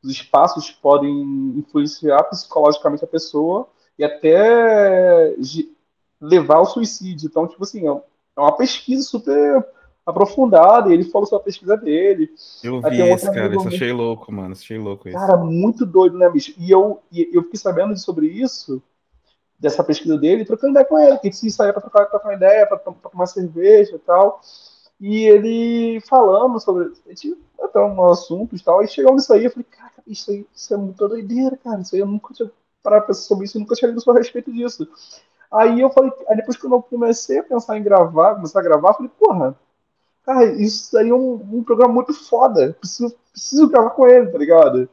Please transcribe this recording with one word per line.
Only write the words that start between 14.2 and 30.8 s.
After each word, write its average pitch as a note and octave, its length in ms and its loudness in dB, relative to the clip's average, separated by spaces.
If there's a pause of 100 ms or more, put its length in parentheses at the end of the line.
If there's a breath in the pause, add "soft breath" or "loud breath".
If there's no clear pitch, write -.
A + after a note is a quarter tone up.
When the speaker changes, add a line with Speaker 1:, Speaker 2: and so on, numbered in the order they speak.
Speaker 2:
mano, F#2+ 200 -12
achei A2 260 -16
louco G2+ 300 -12
isso. B2 100 -12
Speaker 1:
Cara, F#3+ 180 2
muito F3+ 500 -4
doido, F3+ 320 2
né, F3+ 100 4
bicho? D3+ 300 -4
E F3 120 -6
eu, G3+ 300 2 (120)
e E3+ 200 -4
eu F3 120 2
fiquei - 140 -16
sabendo F#3+ 380 -4
sobre D#3+ 300 -6
isso, F3 560 -8 (760)
dessa D3 260 -2
pesquisa D#3 340 -4
dele, F#3 260 0
trocando C4 280 -4
ideia C4+ 140 4
com D#4 120 0
ele, C#4 200 4
que G3+ 100 -6
a - 20 -2
gente A3 220 -8
saía G3+ 200 -2
pra G3+ 100 -6
trocar, G3+ 240 2
trocar G#3 220 -6
uma G3+ 60 -6
ideia, G3+ 320 4
pra G3 120 -6
tom-, - 160 -14
pra - 160 -20
tomar F3+ 160 -6
cerveja F#3 680 2
e D#3+ 60 -14
tal. F#3+ 400 2 (600 soft breath)
E G#3+ 240 -4
ele A3+ 840 2
falando A#3 520 2
sobre, F3+ 320 -4 (140)
a - 40 -20
gente D4 260 -12 (240)
entrou G3+ 340 -2
nos F3+ 260 2
assuntos F#3+ 400 -10
e - 40 -20
tal, F3+ 180 2
e G#3+ 60 -2
chegamos C4 340 2
nisso - 100 0
aí, G#3+ 120 4
eu B3 60 0
falei, A#3+ 200 -14
"Caraca, - 360 -20
isso G#3 240 -16
aí, G3+ 240 -10
isso - 200 -10
é - 20 -4
muita G3+ 320 -6